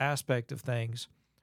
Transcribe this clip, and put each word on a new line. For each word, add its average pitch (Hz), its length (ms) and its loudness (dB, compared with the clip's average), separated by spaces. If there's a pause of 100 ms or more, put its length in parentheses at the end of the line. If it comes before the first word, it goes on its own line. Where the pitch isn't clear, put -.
aspect 135 500 2
of 127 100 -6
things, 117 460 -2 (360)